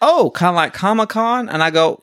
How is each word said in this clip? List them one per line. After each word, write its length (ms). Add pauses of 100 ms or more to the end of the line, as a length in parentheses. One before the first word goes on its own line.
"Oh, 300
kinda 220
like 220
Comic-Con?" 720
And 120
I 100
go, 320